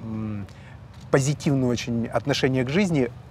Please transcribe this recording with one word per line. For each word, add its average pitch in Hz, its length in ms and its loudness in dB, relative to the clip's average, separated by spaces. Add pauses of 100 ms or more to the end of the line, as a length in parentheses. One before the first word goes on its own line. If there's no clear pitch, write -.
м, 107 440 -6 (640)
позитивное 139 580 2
очень 117 380 0
отношение 131 580 2
к 123 40 -2
жизни, 156 420 2 (200)